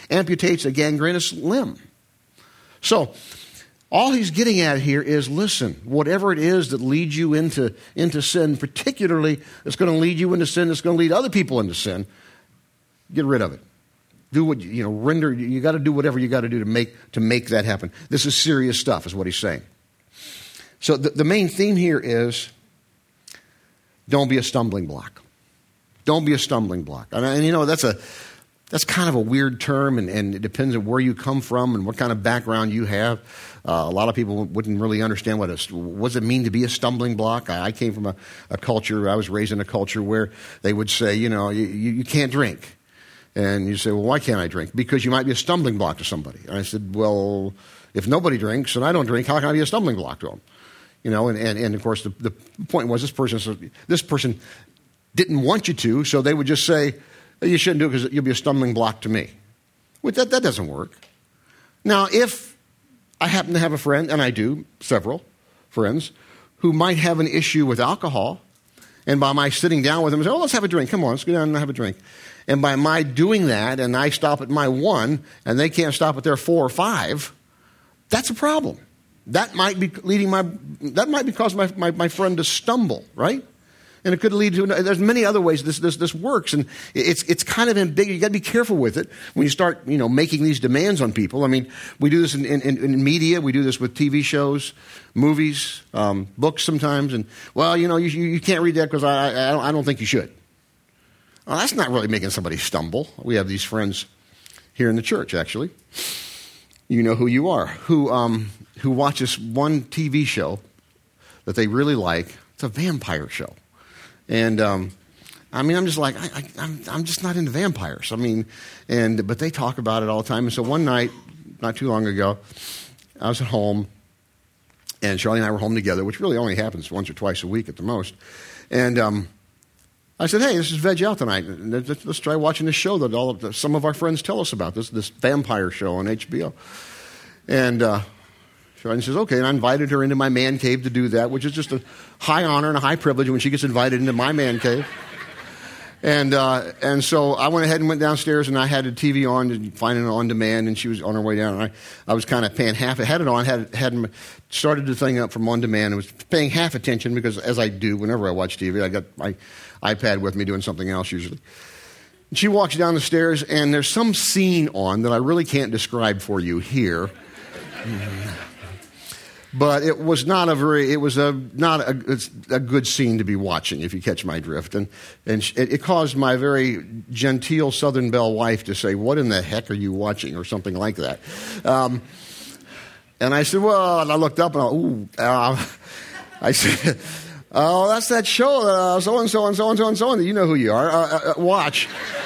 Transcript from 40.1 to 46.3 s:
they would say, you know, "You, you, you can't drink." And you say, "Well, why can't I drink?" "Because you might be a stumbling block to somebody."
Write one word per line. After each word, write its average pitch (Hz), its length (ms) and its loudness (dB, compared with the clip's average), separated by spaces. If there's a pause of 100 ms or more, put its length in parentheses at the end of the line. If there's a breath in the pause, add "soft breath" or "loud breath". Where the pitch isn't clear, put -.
they 101 100 2
would 104 180 -2
say, 104 240 2
you 113 140 0
know, 101 220 0
"You, 104 160 -2
you, 104 260 -4
you 120 120 -2
can't 139 280 0
drink." 127 460 -4 (580 soft breath)
And 101 300 0
you 101 100 -2
say, 107 140 -2
"Well, 104 120 0
why 127 180 2
can't 110 180 0
I 87 80 -2
drink?" 80 280 -6
"Because 123 300 0
you 123 60 0
might 131 160 2
be 131 60 0
a 120 40 -4
stumbling 156 400 0
block 87 220 -2
to - 60 -10
somebody." 73 420 -8